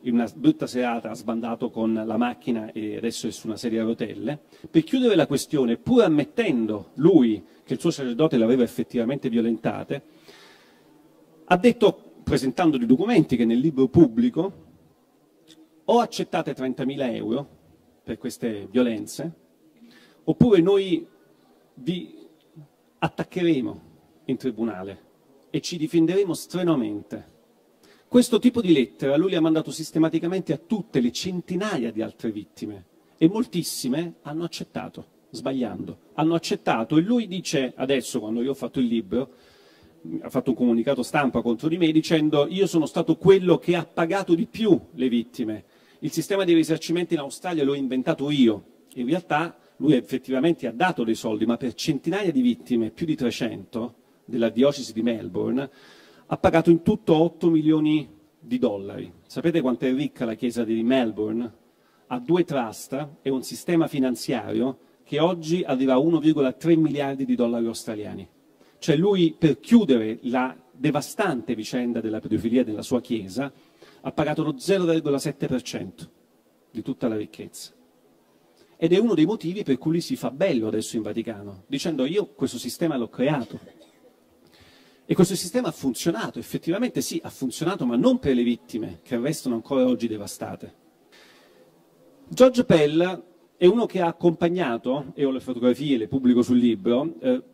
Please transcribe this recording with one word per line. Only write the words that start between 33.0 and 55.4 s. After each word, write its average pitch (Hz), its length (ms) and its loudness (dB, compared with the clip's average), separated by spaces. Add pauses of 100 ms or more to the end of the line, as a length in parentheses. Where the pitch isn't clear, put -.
e 160 120 4
moltissime 170 920 -4
hanno 160 200 -8
accettato, - 600 -12 (240)
sbagliando. 117 840 -8
Hanno 160 200 2
accettato 151 600 -2
e 160 40 6
lui 226 240 0
dice 160 480 -4
adesso, 131 460 -2
quando 110 220 -4
io 135 100 -2
ho - 20 -6
fatto 135 280 -6
il 123 40 2
libro, 113 440 -2 (920)
ha - 80 -14
fatto 131 200 -2
un 120 80 -2
comunicato 123 460 2
stampa 127 380 0
contro 120 280 -2
di 170 80 -2
me 165 120 2
dicendo: 156 600 2
"Io 185 180 0
sono 160 180 0
stato 160 300 -2
quello 180 420 4
che 175 200 0
ha 165 80 -6
pagato 180 500 0
di 175 100 -2
più 202 320 2 (160)
le 127 140 -2
vittime. 110 560 -4 (360)
Il 151 120 -6
sistema 190 320 -2
dei 170 100 4
risarcimenti 165 600 0
in 151 80 -4
Australia 151 420 -6
l'ho 139 120 0
inventato 135 540 -2
io." 117 360 2 (300)
In 123 120 -6
realtà 160 480 -2 (220)
lui 143 160 2
effettivamente 131 760 -2
ha 113 40 -4
dato 127 340 -2
dei 110 100 0
soldi, 110 300 -4
ma 117 100 0
per 117 180 -6
centinaia 165 580 -2
di 135 100 2
vittime, 117 500 0
più - 140 -8
di 156 100 -2
trecento, 113 800 -6 (300)
della 113 240 0
diocesi 131 440 0
di 113 80 -4
Melbourne, 110 680 -4 (580)